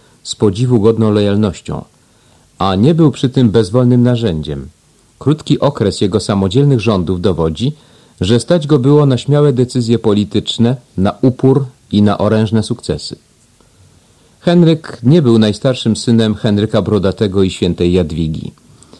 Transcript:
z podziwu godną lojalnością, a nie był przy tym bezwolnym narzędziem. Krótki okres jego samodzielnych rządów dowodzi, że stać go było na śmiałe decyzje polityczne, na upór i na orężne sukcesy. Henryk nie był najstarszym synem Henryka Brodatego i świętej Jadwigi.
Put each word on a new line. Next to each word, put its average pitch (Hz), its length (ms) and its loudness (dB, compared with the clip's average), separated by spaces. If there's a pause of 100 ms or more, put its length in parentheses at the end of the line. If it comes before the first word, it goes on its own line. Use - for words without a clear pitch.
(220)
z - 120 -12
podziwu 113 460 0
godną 110 300 2
lojalnością, 104 760 -2 (720)
a 95 160 -2
nie 120 200 2
był 160 160 2
przy - 180 -4
tym 123 220 2
bezwolnym 120 520 2
narzędziem. 80 680 -2 (500)
Krótki 147 420 -2
okres 113 400 -2
jego 101 200 0
samodzielnych 110 600 0
rządów 95 400 -2
dowodzi, 87 520 -2 (480)
że 110 200 2
stać 170 260 -2
go 147 120 2
było 143 280 4
na 131 120 2
śmiałe 147 340 2
decyzje 120 460 0
polityczne, 107 760 0 (200)
na 95 260 0
upór 131 440 2 (260)
i 104 100 2
na 104 160 2
orężne 107 440 0
sukcesy. - 540 -8 (1200)
Henryk 165 640 0
nie 151 200 4
był 117 160 4
najstarszym 107 580 0
synem 113 380 0
Henryka 104 480 0
Brodatego 98 600 0
i 92 80 0
świętej 90 420 -2
Jadwigi. 80 600 -2 (480)